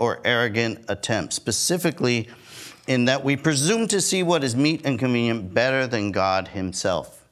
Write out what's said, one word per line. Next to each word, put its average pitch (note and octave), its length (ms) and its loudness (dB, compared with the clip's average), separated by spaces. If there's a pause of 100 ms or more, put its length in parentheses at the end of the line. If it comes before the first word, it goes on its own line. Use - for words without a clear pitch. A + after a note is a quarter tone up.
or A#2+ 240 0
arrogant A#2 640 0
attempts, G2+ 480 -2
specifically B2+ 920 -2 (600)
in B2+ 160 4
that C3+ 180 2
we C#3 140 2
presume D#3+ 520 2
to G3+ 120 0
see F#3 240 0
what E3+ 180 2
is A#2+ 140 0
meet D3+ 280 2
and C3+ 140 0
convenient A#2 560 0
better C3 320 2
than G#2+ 240 -2
God F#2+ 380 0
himself. F#2 840 -4